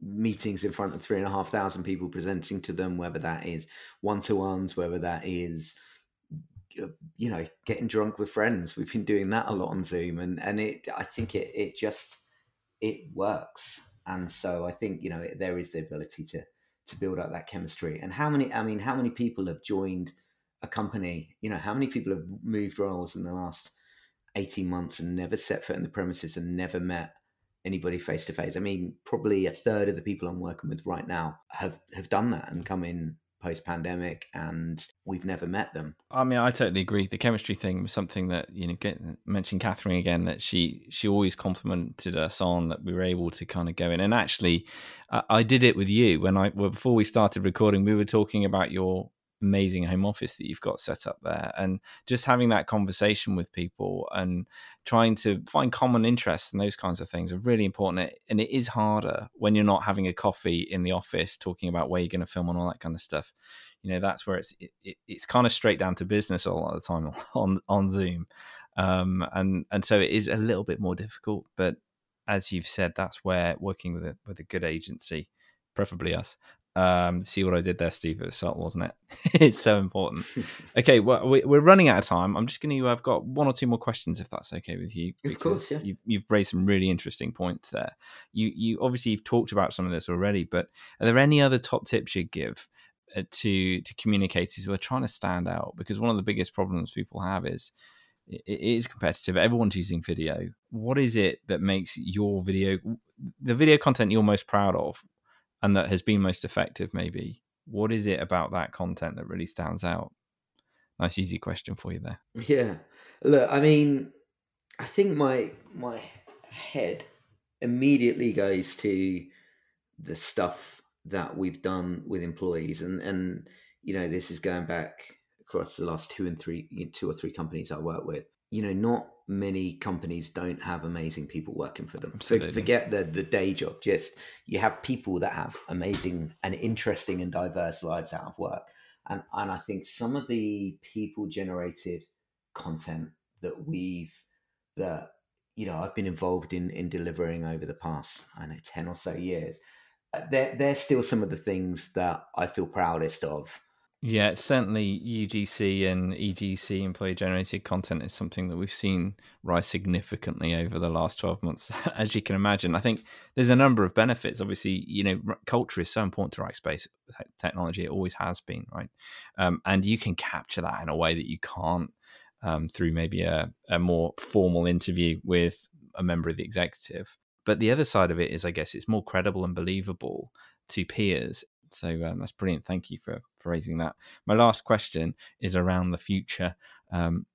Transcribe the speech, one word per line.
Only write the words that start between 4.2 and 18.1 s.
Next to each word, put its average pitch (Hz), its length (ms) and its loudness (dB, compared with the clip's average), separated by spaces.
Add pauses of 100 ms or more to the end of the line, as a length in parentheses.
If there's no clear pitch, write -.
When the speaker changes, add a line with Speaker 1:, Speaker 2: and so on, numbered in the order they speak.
Speaker 1:
whether 87 240 -2
that 85 260 -4
is, 85 500 -6 (1080)
uh, - 60 -8 (300)
you 120 120 -4
know, 82 160 -4 (200)
getting 117 220 -4
drunk 107 300 0
with 104 120 -4
friends. 107 460 0
We've - 160 -6
been 110 140 -4
doing 98 240 2
that 110 180 0
a 110 60 -2
lot 92 160 -2
on 95 140 -4
Zoom, 85 360 -4
and, 90 220 -4
and 104 180 -2
it, - 280 -4 (100)
I - 60 -6
think - 320 -8
it, - 180 -4
it - 240 -4
just, - 400 -6 (640)
it 110 200 -4 (120)
works. - 760 -4 (160)
And 92 240 -6
so 87 360 -6
I 90 60 -4
think, 90 320 -6
you 92 60 -6
know, 85 160 -8 (120)
there 90 220 -4
is 87 120 -10
the - 80 -6
ability 78 460 -10
to, - 180 -12 (440)
to 90 120 -16
build 92 200 -4
up 82 120 -6
that 85 160 -10
chemistry. 82 540 -8
And 92 100 -10